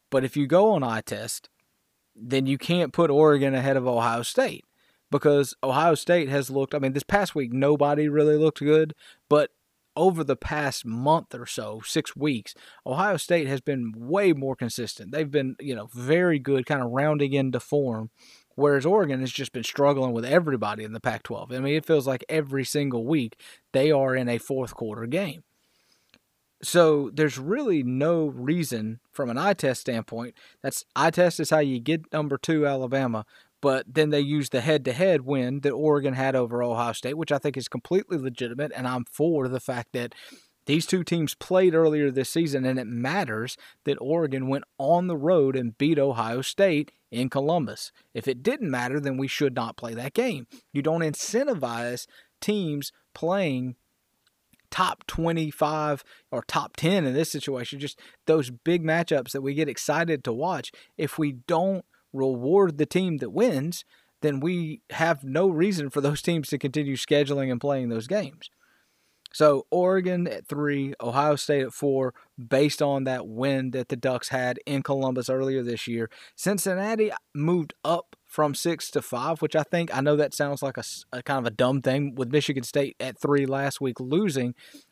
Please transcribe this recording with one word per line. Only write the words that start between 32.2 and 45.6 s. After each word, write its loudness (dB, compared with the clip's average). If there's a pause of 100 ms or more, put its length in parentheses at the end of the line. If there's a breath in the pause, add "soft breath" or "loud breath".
two 2
Alabama, -2 (360 soft breath)
but 2
then 2
they 2
use 0
the 0
head-to-head 2
win -2
that 2
Oregon 2
had 0
over 0
Ohio 0
State, -6
which -2
I 2
think -4
is -6
completely -2
legitimate, -6
and -4
I'm -4
for 0
the -4
fact -8
that -6 (540 loud breath)
these 2
two 0
teams -2
played 4
earlier 4
this 0
season, 0
and 0
it -4
matters -4 (280 loud breath)
that 0
Oregon -2
went -2 (120)
on 2
the -2
road 4
and -4